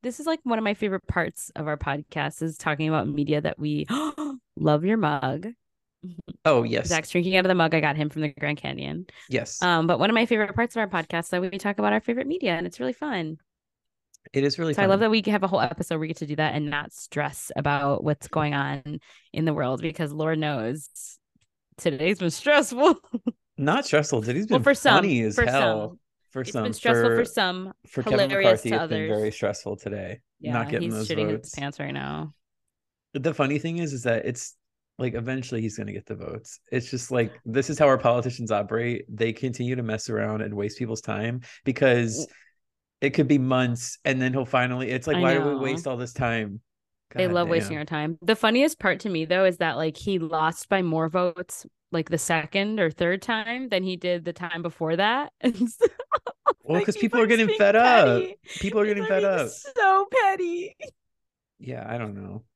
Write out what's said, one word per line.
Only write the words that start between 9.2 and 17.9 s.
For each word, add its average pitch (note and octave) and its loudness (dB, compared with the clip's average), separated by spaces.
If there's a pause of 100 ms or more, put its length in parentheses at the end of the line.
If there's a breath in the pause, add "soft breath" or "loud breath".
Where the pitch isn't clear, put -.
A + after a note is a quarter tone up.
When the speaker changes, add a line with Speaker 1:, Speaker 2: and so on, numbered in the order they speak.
Speaker 2:
Yes. A#2+ -4
Speaker 1:
Um, E3+ 4
but E3 4
one F#3 2
of A3+ 2
my A#3 4
favorite G#3+ 0
parts A#3 -2
of A3+ -2
our G#3+ 0
podcast E3+ -4
that F3+ 0
we F#3 -2
talk G3+ -4
about G#3 2
our G#3+ 2
favorite A#3+ -4
media, C#4 -2
and E3+ -2
it's F3 -12
really B3+ -2
fun. F3 -6 (960)
Speaker 2:
It C#3 2
is C#3 0
really E3 -2
Speaker 1:
So G3+ 0
I G3 4
love G3 6
Speaker 2:
fun. - -
Speaker 1:
that A3 4
we A3 2
have G#3 2
a G3 0
whole F3+ 2
episode - -2
where D#3+ -2
we D#3 -4
get E3 -6
to D#3+ -8
do D3 -6
that D#3 0
and D3 -2
not D3 -6
stress - -6
about C#3+ 0